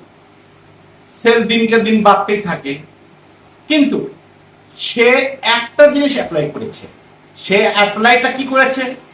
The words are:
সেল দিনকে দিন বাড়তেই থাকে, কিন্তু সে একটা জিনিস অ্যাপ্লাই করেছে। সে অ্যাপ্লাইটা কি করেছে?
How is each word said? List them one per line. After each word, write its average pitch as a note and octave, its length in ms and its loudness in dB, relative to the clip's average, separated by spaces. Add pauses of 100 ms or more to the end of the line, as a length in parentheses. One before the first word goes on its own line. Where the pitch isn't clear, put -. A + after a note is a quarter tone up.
(1160)
সেল A3+ 280 2
দিনকে A3+ 360 0
দিন G#3+ 220 0
বাড়তেই G3+ 400 2
থাকে, D3 360 -8 (920)
কিন্তু C#4+ 400 0 (680)
সে A#3 320 0 (340)
একটা A#3+ 440 2
জিনিস C#4+ 280 0
অ্যাপ্লাই D3 360 -4
করেছে। - 360 -12 (520)
সে G#3 360 0
অ্যাপ্লাইটা A3 580 2
কি C4+ 120 -8
করেছে? C4 500 0 (200)